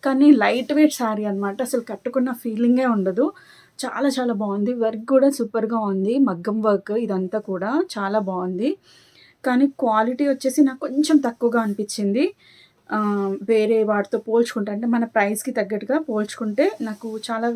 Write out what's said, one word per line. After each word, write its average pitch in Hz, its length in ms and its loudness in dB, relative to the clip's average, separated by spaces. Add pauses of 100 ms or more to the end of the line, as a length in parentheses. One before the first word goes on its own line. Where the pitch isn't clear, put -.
కానీ 277 220 4 (140)
లైట్ 233 360 0
వెయిట్ 302 200 6
శారీ 214 320 -4
అన్నమాట, 202 280 -4 (100)
అసలు 240 240 -2
కట్టుకున్న 247 400 -2 (100)
ఫీలింగే 240 440 2 (100)
ఉండదు. 190 300 0 (580)
చాలా 269 340 -2
చాలా 240 240 0
బాగుంది, 208 320 -2 (100)
వర్క్ 220 300 -2
కూడా 269 240 6
సూపర్గా 226 420 -2 (120)
ఉంది, 190 220 0 (140)
మగ్గం 190 300 -2 (100)
వర్క్ 202 240 0 (140)
ఇదంతా 190 340 -4
కూడా 196 320 -6 (240)
చాలా 202 240 -2 (100)
బాగుంది. 185 400 -4 (760)
కానీ 254 200 2 (140)
క్వాలిటీ 240 520 2
వచ్చేసి 269 340 0
నాకు 262 200 -4
కొంచెం 294 300 2 (100)
తక్కువగా 233 380 0
అనిపించింది. 208 600 -2 (720)
ఆ, 214 40 0 (520)
వేరే 220 280 4 (120)
వాటితో 202 360 0
పోల్చుకుంటే, 226 480 0
అంటే 226 200 -4
మన 233 80 2 (120)
ప్రైస్కి 208 440 0
తగ్గట్టుగా 214 400 -2 (100)
పోల్చుకుంటే 214 580 -2 (220)
నాకు 214 180 -12 (220)
చాలా 233 260 -2